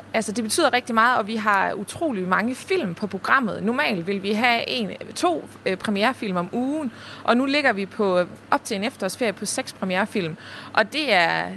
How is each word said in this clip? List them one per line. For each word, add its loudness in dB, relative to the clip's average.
altså, 0
det -2
betyder 2
rigtig 0
meget, 6
og 0
vi -4
har 2
utrolig -4
mange 0
film -2
på -6
programmet. 0
Normalt 0
vil -2
vi 0
have 2
en, -4
to, 0
øh, 0
premierefilm 0
om -2
ugen, -2
og 4
nu 2
ligger 4
vi -2
på, 2
op 2
til -4
en -2
efterårsferie -2
på -10
seks -4
premierefilm. -2
Og 2
det 0
er, 4